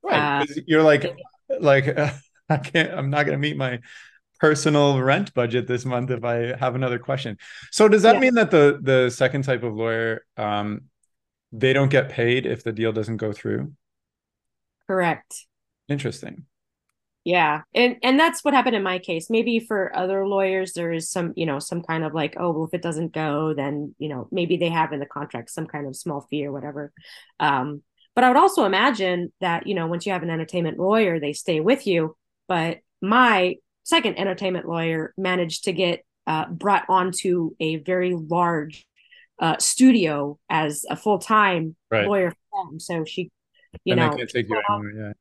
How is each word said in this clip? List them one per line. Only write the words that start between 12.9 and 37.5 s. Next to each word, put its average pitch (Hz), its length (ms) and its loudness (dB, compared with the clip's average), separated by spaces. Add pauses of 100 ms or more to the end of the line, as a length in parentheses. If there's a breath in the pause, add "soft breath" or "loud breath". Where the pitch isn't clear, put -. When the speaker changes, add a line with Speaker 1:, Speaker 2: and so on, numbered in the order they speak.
Speaker 1:
doesn't 110 260 -4
go 107 140 -4
through? 117 400 -6 (1120)
Speaker 2:
Correct. 180 600 -2 (420)
Speaker 1:
Interesting. - 560 -6 (800)
Speaker 2:
Yeah. 160 380 2 (120)
And, 247 280 2
and 262 160 2
that's 320 240 2
what 294 120 0
happened 247 220 2
in 196 60 -2
my 185 160 -2
case. 165 300 -6
Maybe 226 320 0
for 208 340 -4
other 196 320 -2
lawyers, 190 460 0
there 170 200 -4
is 165 180 -6
some, 170 260 -4
you 170 80 -2
know, 143 140 -2
some 170 240 -8
kind 160 220 -4
of, 151 100 -6
like, 156 240 -4
"Oh, 175 140 -2
well, 156 120 -4
if 156 80 -10
it 175 80 -6
doesn't 165 320 -6
go, 156 400 -4
then, 143 460 -6
you 156 100 -8
know, 135 220 -10
maybe 175 260 -2
they 165 140 0
have 165 220 -2
in 143 80 -8
the 143 60 -8
contract 139 440 -10
some 160 160 -10
kind 143 200 -10
of 135 100 -12
small 143 340 -8
fee 143 160 -6
or 139 60 -8
whatever." 143 400 -12 (460 loud breath)
Um, 147 440 -2 (320)
but 240 100 4
I 254 40 8
would 254 100 6
also 359 260 4
imagine 190 760 0
that, 170 260 -2
you 202 80 -2
know, 165 120 -2
once 170 200 -4
you 196 60 -2
have 180 100 -4
an 170 80 -4
entertainment 165 480 -4
lawyer, 185 420 2
they 147 140 -4
stay 156 260 -2
with 233 260 0
you. 165 300 0 (320)
But 170 300 -2 (240)
my 208 540 4 (280)
second 233 340 0
entertainment 185 480 -4
lawyer 165 520 -2
managed 180 460 -2
to 196 80 -2
get, 175 320 0 (220)
uh, 156 220 -2
brought 185 400 0
onto 180 640 0 (100)